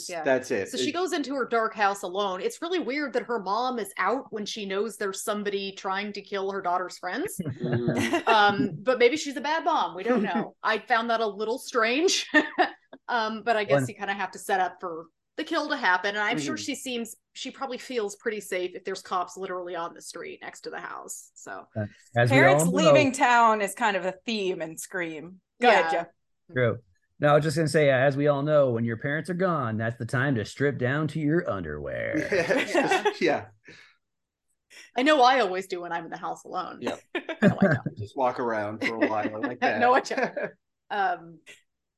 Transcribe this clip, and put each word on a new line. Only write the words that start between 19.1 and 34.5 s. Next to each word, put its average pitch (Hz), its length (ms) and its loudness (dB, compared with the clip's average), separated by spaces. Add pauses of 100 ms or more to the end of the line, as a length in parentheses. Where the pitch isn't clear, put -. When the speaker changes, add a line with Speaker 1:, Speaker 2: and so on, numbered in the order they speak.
Speaker 1:
literally 185 400 -8
on 165 180 -8
the - 80 -20
street - 400 -14
next - 200 -16
to 160 80 -12
the - 100 -10
house. - 540 -14
So - 420 -16
Speaker 3:
Uh, 104 80 -4 (320)
as 120 140 6
we - 60 4
Speaker 4:
Parents - 280 8
Speaker 3:
all - 80 2
know - 60 0
Speaker 4:
leaving 285 340 8
town 240 480 6
is 196 140 -2
kind 214 220 0
of 180 100 -4
a 185 80 -4 (100)
theme 190 360 -2
in 160 160 -8
Scream. 170 640 -8 (200)
Go 240 80 6
Speaker 1:
Yeah. 185 120 8
Speaker 4:
ahead, 165 120 0
Jeff. 170 140 -2 (460)
Speaker 3:
True. 120 260 0 (420)
No, 147 80 4
I 147 60 8
was 151 100 6
just 156 120 -2
gonna 156 120 2
say, 147 240 6
uh, 131 40 4
as 135 200 4
we 143 100 2
all 139 160 2
know, 143 300 4
when 117 120 0
your 117 120 -2
parents 151 340 -4
are 180 40 -4
gone, 156 420 0
that's 113 220 -2
the 120 80 -6
time 131 280 0
to 104 100 0
strip 135 340 -2
down 139 300 0
to 160 120 -6
your 151 280 0
underwear. 73 680 -4
Speaker 2:
<laughs> - 160 -4
Yeah. 190 320 2 (100)
Speaker 1:
Yeah. 339 300 2 (160)
Speaker 2:
Yeah. 147 240 0 (1500)